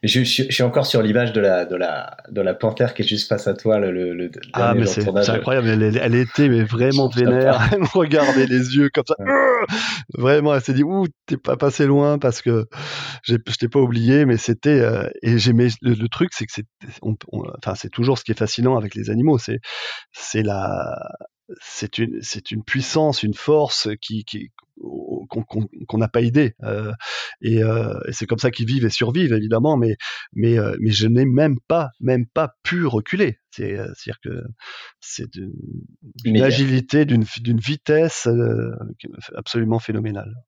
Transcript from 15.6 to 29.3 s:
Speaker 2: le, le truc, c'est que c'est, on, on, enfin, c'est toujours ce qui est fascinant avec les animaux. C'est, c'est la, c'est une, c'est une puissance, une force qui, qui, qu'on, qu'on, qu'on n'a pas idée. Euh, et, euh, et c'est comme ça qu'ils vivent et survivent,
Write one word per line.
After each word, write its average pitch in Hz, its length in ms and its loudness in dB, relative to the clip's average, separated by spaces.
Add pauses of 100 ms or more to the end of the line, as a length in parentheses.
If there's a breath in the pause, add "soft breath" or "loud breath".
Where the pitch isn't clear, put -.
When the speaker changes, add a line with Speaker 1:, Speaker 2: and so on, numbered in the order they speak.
Speaker 2:
le, 120 140 2
le 113 140 -4
truc, - 240 -2
c'est - 140 -8
que - 60 -16
c'est, 104 140 -10 (360)
on, 107 140 -2 (160)
on, 107 100 -6 (160)
enfin, 101 160 -6
c'est 110 160 -12
toujours 123 280 0
ce - 60 -12
qui - 60 -6
est 107 80 -2
fascinant 123 380 0
avec 107 180 -4
les 107 160 -6
animaux. 127 260 4
C'est, 113 220 -4 (540 loud breath)
c'est - 320 -4
la, 98 520 -4 (640)
c'est - 380 -10
une, 110 240 -4
c'est - 300 -10
une 107 100 -6
puissance, 143 640 0
une 107 100 -2
force 147 540 0 (120)
qui, 110 240 -8
qui, - 280 -14 (280)
qu'on, - 640 -10
qu'on, 110 260 -4 (180)
qu'on 107 120 -2
n'a 110 100 2
pas 117 140 0
idée. 120 400 2
Euh, 107 300 -6 (480 loud breath)
et, 113 220 2
euh, 110 360 0 (100)
et 117 40 -8
c'est - 140 -8
comme 113 120 -2
ça 123 120 0
qu'ils 117 160 -4
vivent 127 180 0
et 110 60 2
survivent, 127 420 0